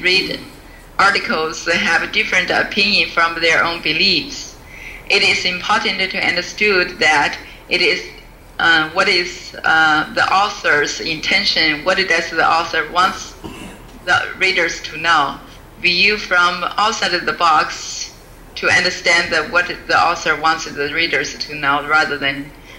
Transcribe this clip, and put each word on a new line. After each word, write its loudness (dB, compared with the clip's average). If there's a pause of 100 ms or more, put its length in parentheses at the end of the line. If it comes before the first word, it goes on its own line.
read 0 (600)
articles 0
that 0
have 0
different 0
opinion 0
from 0
their 4
own -2
beliefs. -2 (540)
It 2
is 0
important -2 (120)
to -2
understood 0
that 2 (320)
it 0
is, 0 (560)
uh, 4
what 2
is, -2
uh, 4
the 2
author's 0
intention, -2
what 2
does 0
the 2
author 0
wants 0 (720)
the 2 (120)
readers 0
to -10
know. 2 (420)
View 2
from 2 (140)
outside 0
of -2
the -2
box 0 (400)
to 0
understand 2
that 0
what 2 (200)
the 2
author 2
wants 2
the -6
readers -2
to -10
know 0
rather 2
than -4 (280)